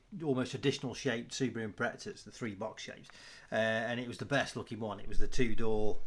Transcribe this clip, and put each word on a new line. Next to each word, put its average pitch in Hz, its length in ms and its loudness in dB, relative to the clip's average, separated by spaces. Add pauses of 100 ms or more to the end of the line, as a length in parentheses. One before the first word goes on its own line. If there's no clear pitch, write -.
(220)
uh, 165 40 -8
almost 127 280 -2
additional 135 400 -2
shaped 120 400 -6
Subaru 113 360 -4
Impretas, - 540 -8
the 104 80 -20
three 110 240 -8
box 98 280 -10
shapes, - 260 -16 (420)
uh, 113 40 -2
and 113 440 -2
it 123 80 -8
was 113 100 -10
the 127 80 -6
best 127 300 -2
looking 110 240 -10
one. 104 220 -8
It - 80 -6
was - 100 4
the - 80 10
two 113 260 4
door, 107 540 6